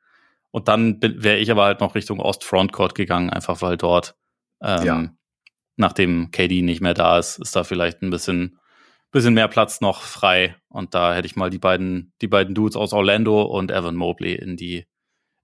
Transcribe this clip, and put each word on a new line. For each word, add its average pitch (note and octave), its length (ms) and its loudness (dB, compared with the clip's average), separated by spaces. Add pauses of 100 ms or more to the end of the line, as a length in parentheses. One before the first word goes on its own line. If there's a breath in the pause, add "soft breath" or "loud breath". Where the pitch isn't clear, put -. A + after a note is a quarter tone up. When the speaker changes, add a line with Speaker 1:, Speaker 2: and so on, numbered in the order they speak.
(500)
Speaker 1:
Und A2 180 -4
dann A2 320 2
bin, A#2 220 0
wär G#2 160 4
ich G#2+ 120 0
aber G#2+ 140 4
halt G2+ 160 2
noch G2+ 140 0
Richtung G2+ 260 -6
Ost-Frontcourt F#2+ 760 0
gegangen, F2 360 -2
einfach - 320 -6
weil F2+ 140 0
dort, F2 400 0 (460)
ähm, F2+ 220 -2
Speaker 2:
Ja. E2 240 -2 (680)
Speaker 1:
nachdem F2+ 540 2
K F2+ 180 0
D F2+ 140 0
nicht F2 180 -2
mehr F2+ 140 0
da E2+ 240 4
ist, - 200 -4
ist - 180 -10
da F2 80 0
vielleicht E2+ 380 -4
ein F#2+ 80 -4
bisschen, F2 480 -4 (520 soft breath)
bisschen A#2+ 240 4
mehr A2 140 4
Platz - 320 0
noch G2 220 0
frei. F#2 540 0 (120)
Und G2 260 -8
da F2 200 2
hätte F2+ 120 -4
ich - 100 -16
mal F#2 140 -2
die F#2 80 -8
beiden, F#2 540 -2 (100)
die G#2+ 60 -2
beiden G2 260 2
Dudes G#2+ 220 0
aus G2+ 160 -2
Orlando G#2 500 2
und F#2+ 280 -2
Evan F2 260 -2
Mobley F2 380 -4
in F#2 220 -10
die, F2 300 -10 (580)